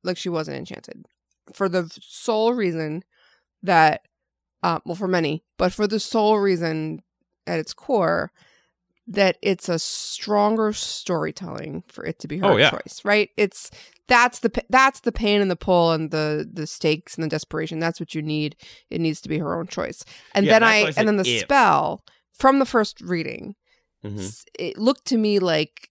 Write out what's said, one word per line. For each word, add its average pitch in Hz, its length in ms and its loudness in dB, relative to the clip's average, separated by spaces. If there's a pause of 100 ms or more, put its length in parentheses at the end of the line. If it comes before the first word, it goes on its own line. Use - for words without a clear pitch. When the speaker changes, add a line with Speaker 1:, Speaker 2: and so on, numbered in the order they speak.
Speaker 1:
like, 180 120 -4
she - 140 -10
wasn't 151 260 -6
enchanted - 480 -16 (480)
for 196 160 -4
the 170 220 -2 (100)
sole 226 540 -2
reason 165 480 -2 (600)
that, 165 400 4 (600)
uh, 170 240 0
well, 170 80 -6
for 185 140 -4
many, 165 360 0 (140)
but 185 140 0
for 214 140 0
the 208 140 0
sole 214 380 2
reason 160 640 0 (440)
at 170 120 -2
its - 160 -8
core 170 580 0 (760)
that 196 360 0
it's 190 260 -2
a 170 100 0
stronger 214 920 -2
storytelling 160 1160 -8
for - 180 -16
it - 140 -8
to - 80 -14
be 156 100 -8
her 196 80 0
Speaker 2:
Oh, 160 100 6
yeah. 135 140 6
Speaker 1:
choice, - 340 -10
right? 208 320 2
It's, - 340 -2 (360)
that's 240 340 4
the 226 100 0
pa-, - 100 -4 (100)
that's 262 300 4
the 240 120 -2
pain 208 280 2
and 196 100 2
the 175 60 0
pull 175 360 4
and 156 200 -2
the, 151 400 -2
the 151 160 -8
stakes - 480 -2
and 165 80 -4
the 156 40 -2
desperation. 156 520 -6
That's 165 180 -2
what 165 160 -12
you 156 80 -6
need. 151 320 -4 (360)
It 165 100 -4
needs 160 220 -2
to - 60 -16
be 156 100 -4
her 170 200 -4
own 170 80 -8
choice. - 380 -8 (300)
And 202 120 4
Speaker 2:
Yeah, - 60 6
Speaker 1:
then 220 100 8
Speaker 2:
that's 226 100 4
Speaker 1:
I, 214 100 4
Speaker 2:
why 190 60 2
I 151 80 -4
Speaker 1:
and 220 120 2
then 214 100 2
Speaker 2:
said 185 80 0
Speaker 1:
the 123 100 0
Speaker 2:
if. 104 60 0
Speaker 1:
spell 165 640 2 (280)
from 269 280 4
the 254 60 2
first - 340 0
reading, 175 560 -6 (480)
Speaker 2:
Mm-hmm. 104 140 -10
Speaker 1:
s-, 101 260 -10 (140)
it 170 200 -8
looked 233 280 0
to 254 100 0
me 214 220 2
like 160 520 -2